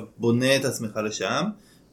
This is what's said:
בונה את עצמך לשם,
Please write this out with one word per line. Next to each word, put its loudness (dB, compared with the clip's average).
בונה 4
את 0
עצמך -4
לשם, -2